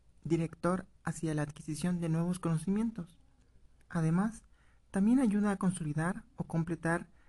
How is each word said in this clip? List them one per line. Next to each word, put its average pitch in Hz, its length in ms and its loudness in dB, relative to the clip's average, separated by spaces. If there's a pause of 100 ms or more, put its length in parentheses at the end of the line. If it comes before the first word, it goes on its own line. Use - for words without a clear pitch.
(240)
director 165 640 0 (160)
hacia 160 320 -2
la 151 60 0
adquisición 156 580 -4
de 170 80 -2
nuevos 170 320 0
conocimientos. 185 800 -2 (680)
Además, 175 560 0 (460)
también 220 280 4
ayuda 208 320 4
a 196 60 0
consolidar 165 680 -2 (140)
o - 80 -4
completar 165 640 -2 (200)